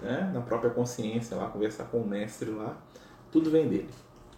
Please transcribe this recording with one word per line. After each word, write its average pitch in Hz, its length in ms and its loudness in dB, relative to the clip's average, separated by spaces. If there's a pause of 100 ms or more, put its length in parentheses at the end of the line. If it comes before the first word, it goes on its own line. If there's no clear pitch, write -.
né? 160 320 -2
Na 127 80 -2
própria 120 300 2
consciência 117 640 -2
lá, 87 120 -4
conversar 107 400 -4
com 117 100 0
o 107 100 -2
mestre 104 440 -4
lá, 107 220 -4 (560)
tudo 160 200 6
vem 156 180 6
dele, - 220 0 (480)